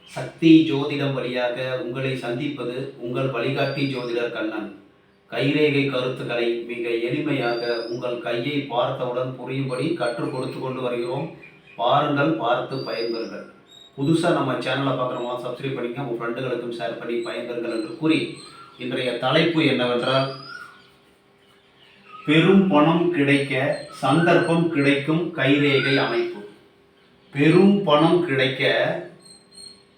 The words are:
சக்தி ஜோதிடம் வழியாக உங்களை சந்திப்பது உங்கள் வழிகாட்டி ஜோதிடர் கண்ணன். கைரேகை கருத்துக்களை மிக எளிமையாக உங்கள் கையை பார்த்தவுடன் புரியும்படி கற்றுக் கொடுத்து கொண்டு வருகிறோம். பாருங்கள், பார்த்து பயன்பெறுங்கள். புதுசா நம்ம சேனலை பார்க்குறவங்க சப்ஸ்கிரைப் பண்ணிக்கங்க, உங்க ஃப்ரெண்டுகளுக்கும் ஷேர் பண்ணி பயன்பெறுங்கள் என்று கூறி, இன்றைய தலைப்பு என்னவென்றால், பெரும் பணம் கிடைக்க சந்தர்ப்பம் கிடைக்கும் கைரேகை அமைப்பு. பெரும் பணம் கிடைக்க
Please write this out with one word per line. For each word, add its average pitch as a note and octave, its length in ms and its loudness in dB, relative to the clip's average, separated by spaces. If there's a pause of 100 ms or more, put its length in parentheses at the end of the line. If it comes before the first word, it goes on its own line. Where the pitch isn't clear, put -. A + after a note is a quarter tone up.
சக்தி D#3+ 680 6
ஜோதிடம் C#3 420 -2
வழியாக B2 680 -4
உங்களை C3 340 -4
சந்திப்பது B2+ 840 -6
உங்கள் B2+ 280 -4
வழிகாட்டி C3+ 680 -2
ஜோதிடர் A#2+ 380 -4
கண்ணன். - 480 -8 (500)
கைரேகை C#3 600 2
கருத்துக்களை A#2+ 800 -2
மிக A#2+ 200 -6
எளிமையாக A#2+ 1000 -2
உங்கள் A#2+ 320 -6
கையை C3+ 380 -4
பார்த்தவுடன் B2+ 760 -4
புரியும்படி C3+ 560 -4
கற்றுக் - 400 -4
கொடுத்து C3 260 -6
கொண்டு B2+ 220 -6
வருகிறோம். B2 500 -4 (460)
பாருங்கள், C#3+ 540 2
பார்த்து B2 460 -2
பயன்பெறுங்கள். - 680 -6 (520)
புதுசா D#3+ 340 2
நம்ம C3 200 0
சேனலை C3 460 -2
பார்க்குறவங்க A#2+ 480 -4
சப்ஸ்கிரைப் C3 300 -6
பண்ணிக்கங்க, B2 300 -6
உங்க A#2 180 -6
ஃப்ரெண்டுகளுக்கும் A#2+ 540 -4
ஷேர் A#2 200 -6
பண்ணி A#2 200 -4
பயன்பெறுங்கள் A#2+ 520 -6
என்று - 300 -6
கூறி, - 380 0 (400)
இன்றைய B2 400 -4
தலைப்பு D#3+ 480 2
என்னவென்றால், B2 680 0 (1900)
பெரும் E3 420 6
பணம் E3 440 4
கிடைக்க C#3 680 0 (100)
சந்தர்ப்பம் E3+ 800 2
கிடைக்கும் C#3+ 680 0
கைரேகை C3+ 600 2
அமைப்பு. A#2+ 460 -2 (920)
பெரும் F#3 500 6
பணம் D#3+ 440 6
கிடைக்க C3 360 0 (1400)